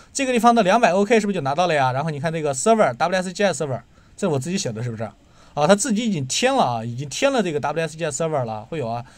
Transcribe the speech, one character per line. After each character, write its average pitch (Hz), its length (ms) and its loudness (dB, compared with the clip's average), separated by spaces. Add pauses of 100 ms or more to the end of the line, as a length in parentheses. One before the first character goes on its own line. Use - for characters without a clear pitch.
(120)
这 277 120 -2
个 254 60 0
地 247 80 2
方 240 160 6
的 233 80 4
两 190 180 4
百 180 120 4
O 202 120 2
K 226 140 4
是 202 80 -2
不 202 60 -2
是 - 20 -2
就 175 60 -4
拿 139 160 -2
到 180 100 2
了 165 80 2
呀？ 131 160 4
然 135 140 -2
后 165 60 -4
你 143 100 -6
看 165 120 -4
这 165 80 -4
个 147 140 -2
server，W 180 640 2
S 185 160 -2
G 202 120 -2
I 185 80 4
server， 139 300 -4 (340)
这 196 140 0
我 139 80 2
自 131 100 -6
己 185 80 -2
写 139 140 -4
的， 107 100 -8
是 120 120 -4
不 107 40 -8
是？ 113 60 -6
啊， - 640 -6
它 196 80 6
自 220 180 -2
己 226 160 -2
已 202 40 0
经 147 160 -2
添 254 260 0
了 233 80 2
啊， 120 220 -2
已 120 100 -8
经 143 140 -8
添 277 240 0
了 240 100 2
这 180 80 -2
个 147 80 -2
W 151 260 -4
S 160 120 -8
G 165 80 -6
I 151 80 -2
server 156 320 -2
了， 107 220 -8
会 - 120 -8
有 113 100 -4
啊， 120 160 -6 (140)